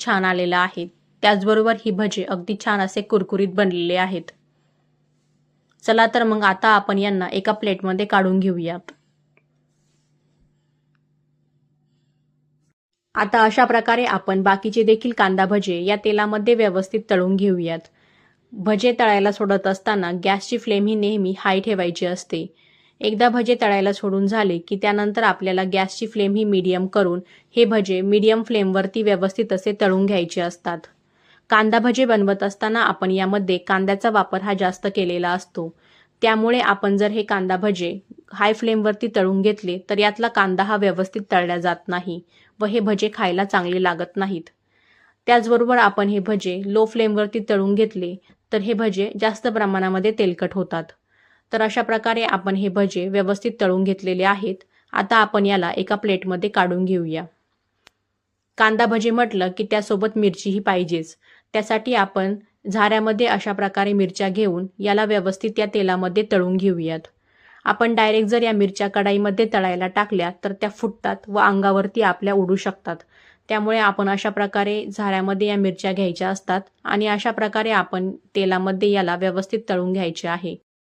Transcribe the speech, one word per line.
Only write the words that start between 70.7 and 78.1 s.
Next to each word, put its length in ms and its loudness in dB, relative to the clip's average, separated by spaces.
व 100 -2
अंगावरती 640 2
आपल्या 320 0
उडू 220 2
शकतात, 400 -8
त्यामुळे 300 0
आपण 300 2
अशा 220 -2
प्रकारे 560 -2
झाऱ्यामध्ये 640 -2
या 80 0
मिरच्या 360 0
घ्यायच्या 360 -2
असतात 320 -2
आणि 220 0
अशा 240 0
प्रकारे 400 -2
आपण 400 0